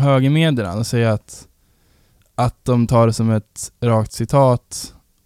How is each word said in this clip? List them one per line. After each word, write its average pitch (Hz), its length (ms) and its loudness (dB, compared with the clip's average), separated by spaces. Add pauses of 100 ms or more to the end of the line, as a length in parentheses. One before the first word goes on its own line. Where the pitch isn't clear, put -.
högermedierna 135 760 2
och 110 120 -4
säger 117 220 0
att, - 400 -6 (840)
att - 300 -6
de 120 220 0
tar 117 200 4
det 113 60 2
som 113 180 -2
ett - 500 -6
rakt 113 320 0
citat - 800 -2 (340)